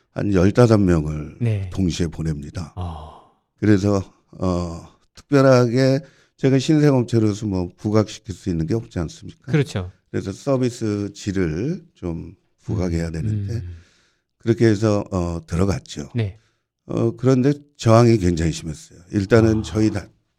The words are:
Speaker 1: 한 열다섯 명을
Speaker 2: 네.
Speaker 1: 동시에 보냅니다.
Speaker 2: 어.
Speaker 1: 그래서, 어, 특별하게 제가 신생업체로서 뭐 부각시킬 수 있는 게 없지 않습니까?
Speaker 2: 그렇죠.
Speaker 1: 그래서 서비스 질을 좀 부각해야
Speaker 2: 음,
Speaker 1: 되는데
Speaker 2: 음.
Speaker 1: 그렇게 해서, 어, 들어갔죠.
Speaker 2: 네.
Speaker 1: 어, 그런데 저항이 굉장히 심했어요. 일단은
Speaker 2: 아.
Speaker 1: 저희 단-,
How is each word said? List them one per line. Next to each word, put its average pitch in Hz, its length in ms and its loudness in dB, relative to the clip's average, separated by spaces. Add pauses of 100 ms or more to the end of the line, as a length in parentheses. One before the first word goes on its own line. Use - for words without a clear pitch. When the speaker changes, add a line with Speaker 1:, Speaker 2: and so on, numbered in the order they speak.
(120)
Speaker 1:
한 101 220 -4
열다섯 101 460 6
명을 78 600 0
Speaker 2:
네. 104 320 -4
Speaker 1:
동시에 90 360 -2
보냅니다. 78 680 -8
Speaker 2:
어. 80 560 -14 (280)
Speaker 1:
그래서, 101 440 2 (360)
어, 87 480 -4 (260)
특별하게 131 840 4 (380)
제가 135 220 2
신생업체로서 120 840 2
뭐 92 320 -2
부각시킬 107 560 -2
수 - 160 -10
있는 82 160 -2
게 80 80 -4
없지 113 260 -6
않습니까? 101 520 -12
Speaker 2:
그렇죠. 107 400 -2 (180)
Speaker 1:
그래서 101 220 -6
서비스 113 840 -4
질을 98 800 -4
좀 82 400 -10 (300)
부각해야 90 440 -4
Speaker 2:
음, 82 40 -8
Speaker 1:
되는데 101 440 -6
Speaker 2:
음. 87 220 -10 (600)
Speaker 1:
그렇게 113 280 0
해서, 104 460 2
어, 87 340 -4
들어갔죠. - 720 -4
Speaker 2:
네. 107 220 -4 (500)
Speaker 1:
어, 113 280 -2
그런데 127 380 2 (240)
저항이 117 400 6
굉장히 85 340 0
심했어요. - 480 -12 (120)
일단은 110 480 2
Speaker 2:
아. - 40 -6
Speaker 1:
저희 107 280 0
단-, 98 180 -10 (280)